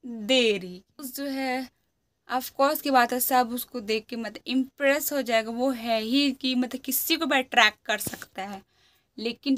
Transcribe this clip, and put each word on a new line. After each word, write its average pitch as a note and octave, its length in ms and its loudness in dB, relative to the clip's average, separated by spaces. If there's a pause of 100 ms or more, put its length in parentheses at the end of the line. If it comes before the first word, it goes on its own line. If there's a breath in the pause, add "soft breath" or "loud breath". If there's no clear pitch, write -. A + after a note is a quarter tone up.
देरी। G#3+ 800 0 (160)
उस C4+ 180 -12
जो C#4 80 -6
है C4 480 -4 (560)
of B3 220 -2
course D4 300 2
की C#4+ 100 0
बात A#3+ 220 6
है, B3 60 -2
सब B3+ 340 2
उसको B3 280 -8
देख A3 240 -4
के A#3+ 100 -12
मतलब G#3+ 320 -10
इम्प्रेस C#4 640 0
हो C#4 80 -2
जाएगा। A3+ 300 0
वो B3 200 0
है A3+ 300 -2
ही C4+ 300 2
कि C4 240 -2
मतलब B3 260 -2
किसी - 340 -2
को D#4+ 100 -2
भी C#4 120 2
अट्रैक्ट A#3 480 4
कर G#3 120 -2
सकता - 460 -8
है, G3+ 180 -10 (560)
लेकिन A#3 400 -2